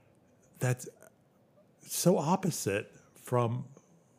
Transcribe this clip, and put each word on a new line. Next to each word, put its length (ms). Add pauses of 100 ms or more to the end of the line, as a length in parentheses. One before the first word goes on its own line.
(600)
that's 280 (1000)
so 320
opposite 760 (240)
from, 500 (540)